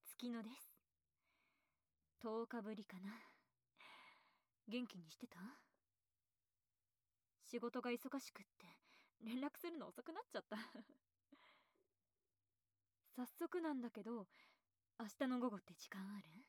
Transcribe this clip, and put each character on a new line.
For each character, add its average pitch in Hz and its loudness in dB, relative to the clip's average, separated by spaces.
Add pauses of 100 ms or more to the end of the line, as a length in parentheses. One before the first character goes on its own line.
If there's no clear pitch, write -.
月 - -2
乃 233 2
で 220 -2
す。 - -12 (1500)
十 226 2
日 233 0
ぶ 214 0
り 208 -4
か 196 -8
な。 196 -2 (1600)
元 240 2
気 - -8
に 160 -10
し - -14
て - -6
た？ - -14 (2000)
仕 240 0
事 240 2
が 247 4
忙 254 2
し - -4
く 196 -12
っ - -14 (120)
て、 - -14 (540)
連 226 0
絡 285 0
す 339 0
る 339 -2
の 254 -2
遅 - -8
く 320 -4
な 415 0
っ - -6
ち - 0
ゃ - 6
っ - 0
た。 214 0
<laughs> - -6 (2250)
早 247 0 (120)
速 339 4
な 311 6
ん 254 4
だ 233 0
け 208 -4
ど、 220 0 (720)
明 226 0
日 269 4
の 254 8
午 247 8
後 208 0
っ - -2
て - -16
時 - -12
間 196 -2 (160)
あ 196 -4
る？ 165 -14